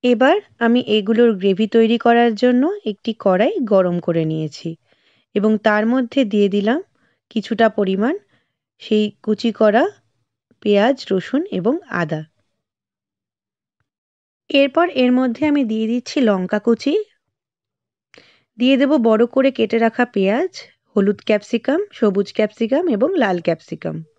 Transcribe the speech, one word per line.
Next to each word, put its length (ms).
এবার 320
আমি 300
এগুলোর 480
গ্রেভি 320
তৈরি 300
করার 360
জন্য 280
একটি 320
কড়াই 360
গরম 360
করে 240
নিয়েছি 460
এবং 240
তার 280
মধ্যে 380
দিয়ে 240
দিলাম 320
কিছুটা 400
পরিমাণ 440
সেই 220
কুচি 300
করা 320
পেঁয়াজ, 340
রসুন 420
এবং 240
আদা। 300
এরপর 440
এর 180
মধ্যে 340
আমি 180
দিয়ে 240
দিচ্ছি 320
লঙ্কা 380
কুচি, 360
দিয়ে 180
দেব 160
বড় 240
করে 260
কেটে 260
রাখা 340
পেঁয়াজ, 400
হলুদ 380
ক্যাপসিকাম, 540
সবুজ 400
ক্যাপসিকাম 560
এবং 280
লাল 260
ক্যাপসিকাম। 540